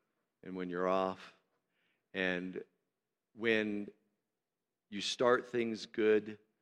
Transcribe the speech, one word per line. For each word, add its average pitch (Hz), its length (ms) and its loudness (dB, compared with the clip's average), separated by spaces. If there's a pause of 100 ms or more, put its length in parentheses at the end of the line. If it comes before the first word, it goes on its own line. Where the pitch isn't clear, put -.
(440)
and 92 100 -10
when 90 160 -6
you're 90 160 0
off, 92 480 0 (800)
and 92 480 -2 (760)
when 107 520 0 (1000)
you 101 100 -8
start 120 500 2
things 113 360 -2
good, 107 520 2 (240)